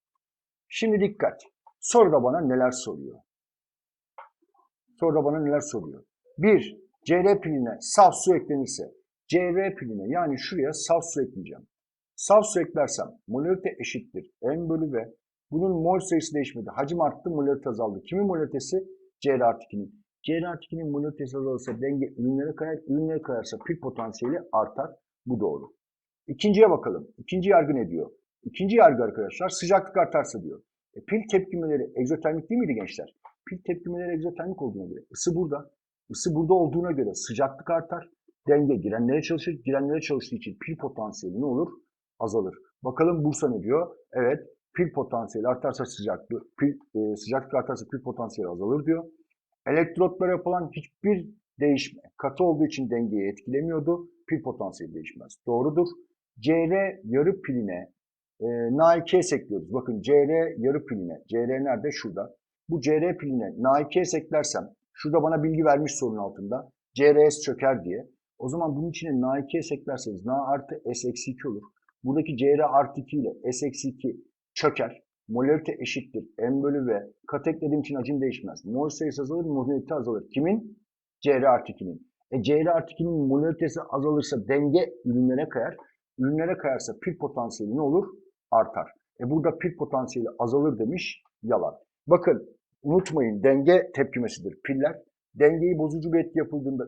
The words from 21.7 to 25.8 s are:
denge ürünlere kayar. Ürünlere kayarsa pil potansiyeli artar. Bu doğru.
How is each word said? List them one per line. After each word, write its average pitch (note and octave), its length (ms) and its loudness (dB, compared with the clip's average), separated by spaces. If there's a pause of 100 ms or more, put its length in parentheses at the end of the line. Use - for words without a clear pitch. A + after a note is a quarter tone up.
denge C#3 260 -2
ürünlere C3+ 480 -2
kayar. D#3 320 -6
Ürünlere D#3 360 0
kayarsa C3 340 -4 (100)
pil - 140 -4
potansiyeli B2+ 580 -4 (140)
artar. A#2+ 380 0 (360)
Bu A#2+ 140 -2
doğru. D2 320 -2 (540)